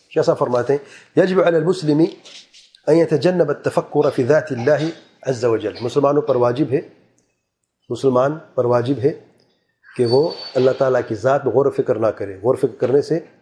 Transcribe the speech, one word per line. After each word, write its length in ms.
کیا 120
سا 100
فرماتے 400
ہیں؟ 460
یجب 220
علی 160
المسلم 420
ان 960
یتجنب 540
التفکر 600
فی 160
ذات 260
اللہ 320
عز 220
وجل۔ 360
مسلمانوں 400
پر 160
واجب 340
ہے، 100
مسلمان 480
پر 120
واجب 360
ہے 80
کہ 160
وہ 160
اللہ 220
تعالیٰ 300
کی 100
ذات 280
میں 80
غور 120
و 80
فکر 240
نہ 160
کرے، 240
غور 160
و 40
فکر 200
کرنے 240
سے 160